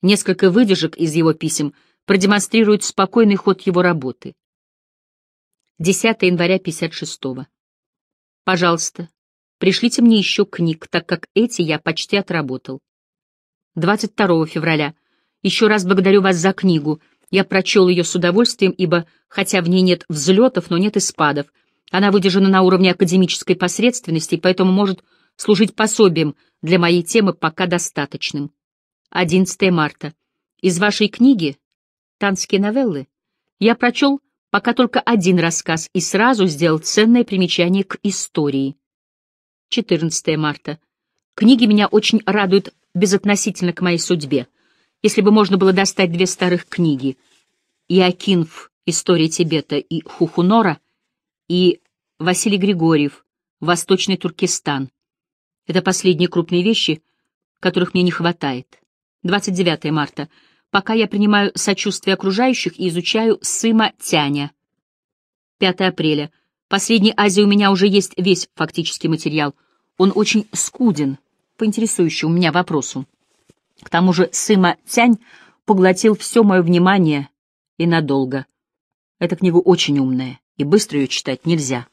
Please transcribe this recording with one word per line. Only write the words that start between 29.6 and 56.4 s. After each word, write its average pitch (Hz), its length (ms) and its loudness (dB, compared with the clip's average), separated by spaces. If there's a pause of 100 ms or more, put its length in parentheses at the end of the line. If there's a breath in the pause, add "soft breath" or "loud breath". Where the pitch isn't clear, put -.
марта. 151 420 -4 (480)
Из 180 180 0
вашей 208 280 0
книги 208 500 2 (600)
«Танские 196 440 -2
новеллы» 208 460 -2 (520)
я 226 160 4
прочел 277 460 0 (280)
пока 226 240 -2
только 247 260 0
один 185 400 2
рассказ 165 540 -4
и 180 80 -2
сразу 214 460 2
сделал 156 320 0
ценное 226 440 2
примечание 185 640 0
к - 180 -16
истории». 143 720 -4 (920)
Четырнадцатое 160 680 -2
марта. 151 420 -6 (560)
Книги 233 300 4
меня 208 220 2
очень 214 380 0
радуют 196 480 0 (200)
безотносительно 196 800 -2
к 175 100 -8
моей 175 180 0
судьбе. 147 480 -4 (540)
Если - 200 2
бы 202 100 4
можно 202 260 2
было 190 160 4
достать 190 380 0
две 180 160 0
старых 175 400 -2
книги, 135 500 -2 (680)
Иоакинф 180 840 0 (140)
«История 165 440 0
Тибета» 160 480 -4
и 160 240 -6
«Хухунора», 180 800 0 (680)
и 180 320 2 (400)
Василий 185 380 -2
Григорьев 165 680 -2 (340)
«Восточный 180 580 -2
Туркестан». 156 720 -6 (760)
Это 180 160 -2
последние 180 460 0
крупные 175 360 -2